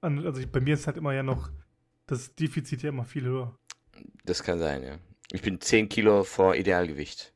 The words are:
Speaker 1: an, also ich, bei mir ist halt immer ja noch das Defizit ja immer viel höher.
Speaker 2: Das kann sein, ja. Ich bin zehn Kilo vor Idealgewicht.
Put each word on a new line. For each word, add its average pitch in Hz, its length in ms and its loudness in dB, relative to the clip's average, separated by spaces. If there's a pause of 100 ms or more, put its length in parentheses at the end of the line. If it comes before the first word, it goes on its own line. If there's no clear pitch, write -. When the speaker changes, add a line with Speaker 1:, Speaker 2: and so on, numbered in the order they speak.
Speaker 1:
an, 151 240 0
also 135 140 -4
ich, 127 120 -6
bei 135 80 0
mir 139 140 4
ist 147 120 -2
halt 143 100 -4
immer 151 160 -4
ja 135 100 -2
noch 131 280 -2 (560)
das - 300 -6
Defizit 151 460 -4
ja 151 80 -4
immer 131 140 -4
viel 131 200 -6
höher. 127 340 -4 (680)
Speaker 2:
Das - 180 -2
kann 85 160 0
sein, 73 260 0
ja. 69 140 -12 (340)
Ich 92 100 -6
bin 92 180 -2
zehn 110 280 4
Kilo 104 360 6
vor 95 300 4
Idealgewicht. 87 800 -2